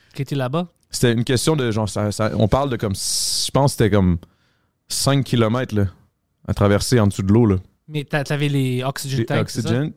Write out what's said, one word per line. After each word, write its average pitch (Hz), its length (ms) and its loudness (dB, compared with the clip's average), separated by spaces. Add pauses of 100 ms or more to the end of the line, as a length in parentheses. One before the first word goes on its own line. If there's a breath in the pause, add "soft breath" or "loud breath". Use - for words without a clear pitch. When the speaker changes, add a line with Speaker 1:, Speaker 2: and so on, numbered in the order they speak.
(140 soft breath)
Speaker 1:
Qui 143 80 -8
étaient 143 140 -6
là-bas ? 139 320 -4 (220)
Speaker 2:
C'était 123 220 2
une 113 120 0
question 135 320 2
de, 123 140 0
genre, 107 180 -2
ça, 104 240 -2
ça, 110 240 -2
on 107 120 4
parle 139 220 0
de 117 60 -2
comme, 101 180 -4
je - 580 -4
pense 135 240 4
que - 80 -6
c'était 101 60 4
comme 92 280 4 (720 soft breath)
cinq 139 360 0
kilomètres, 117 500 0
là, 101 100 2 (640)
à 104 60 -4
traverser 101 460 2
en 104 60 4
dessous 98 160 0
de 95 100 2
l'eau, 117 140 6
là. 95 100 4 (320)
Speaker 1:
Mais 151 160 -6
t'a-, 147 200 -4
t'avais 147 240 -2
les 131 360 -2
oxygen 135 340 -4
Speaker 2:
Les 113 80 0
Speaker 1:
tanks, 110 240 -2
c'est 120 120 -6
ça ? 107 60 -4
Speaker 2:
oxygen, 131 280 -2